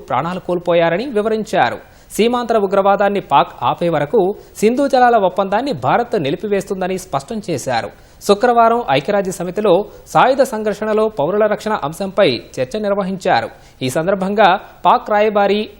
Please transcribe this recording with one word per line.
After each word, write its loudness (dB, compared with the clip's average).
ప్రాణాలు -4
కోల్పోయారని 0
వివరించారు. -2
సీమాంతర 0
ఉగ్రవాదాన్ని 2
పాక్ 2
ఆపే -2
వరకు 0
సింధు 0
జలాల 4
ఒప్పందాన్ని 0
భారత్ 0
నిలిపివేస్తుందని -4
స్పష్టం -8
చేశారు. -4
శుక్రవారం 2
ఐక్యరాజ్య 0
సమితిలో 0
సాయుధ 4
సంఘర్షణలో -2
పౌరుల 0
రక్షణ -2
అంశంపై 0
చర్చ -4
నిర్వహించారు. -2
ఈ -2
సందర్భంగా 2
పాక్ 2
రాయబారి 2